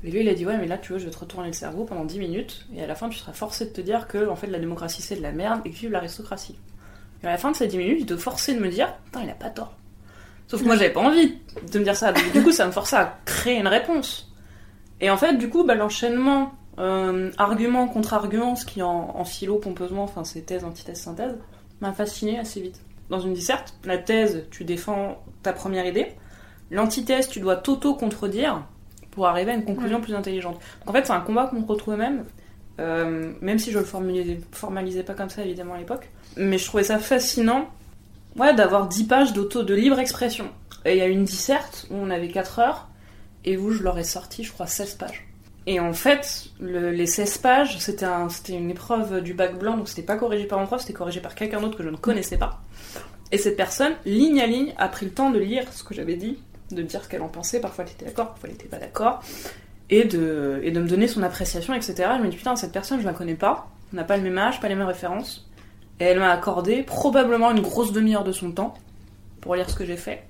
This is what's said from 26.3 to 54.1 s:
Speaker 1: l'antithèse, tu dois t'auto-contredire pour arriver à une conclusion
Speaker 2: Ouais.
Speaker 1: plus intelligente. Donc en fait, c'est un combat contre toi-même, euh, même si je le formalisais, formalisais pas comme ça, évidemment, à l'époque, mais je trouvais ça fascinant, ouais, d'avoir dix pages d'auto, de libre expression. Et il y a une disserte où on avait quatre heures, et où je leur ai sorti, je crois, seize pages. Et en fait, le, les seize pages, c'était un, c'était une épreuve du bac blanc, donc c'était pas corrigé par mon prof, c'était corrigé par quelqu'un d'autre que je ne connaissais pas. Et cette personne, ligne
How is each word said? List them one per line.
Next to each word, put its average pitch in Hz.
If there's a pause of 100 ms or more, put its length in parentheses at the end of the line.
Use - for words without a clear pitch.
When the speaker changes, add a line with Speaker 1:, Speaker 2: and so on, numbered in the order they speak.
Speaker 1:
l'antithèse, 226
tu 202
dois 185
t'auto-contredire 233 (480)
pour 190
arriver 180
à 240
une 220
conclusion 208
Speaker 2:
Ouais. 220
Speaker 1:
plus 214
intelligente. 190 (280)
Donc 196
en -
fait, 269
c'est 247
un 180
combat 233
contre 220
toi-même, 214 (560)
euh, 165
même 208
si 220
je 208
le 196
formalisais, 180 (120)
formalisais 185
pas 196
comme 196
ça, 208
évidemment, 180
à 175
l'époque, 233 (280)
mais 190
je 185
trouvais 208
ça 214
fascinant, 254 (720)
ouais, 277
d'avoir 196
dix 202
pages 262
d'auto, 202
de 196
libre 262
expression. 247 (360)
Et 165
il 190
y -
a 185
une 190
disserte -
où 190
on 196
avait 170
quatre 190
heures, 269 (560)
et 190
où 202
je 214
leur 180
ai 170
sorti, 180
je -
crois, 175
seize 202
pages. - (380)
Et 185
en 170
fait, - (140)
le, 175
les 170
seize 202
pages, 254
c'était -
un, 175
c'était -
une 175
épreuve 190
du 175
bac 180
blanc, 214
donc 208
c'était 170
pas 202
corrigé 214
par 202
mon 196
prof, 247
c'était 202
corrigé 175
par -
quelqu'un 214
d'autre 214
que 170
je 160
ne 156
connaissais 196
pas. - (720)
Et 202
cette 202
personne, 277 (120)
ligne 277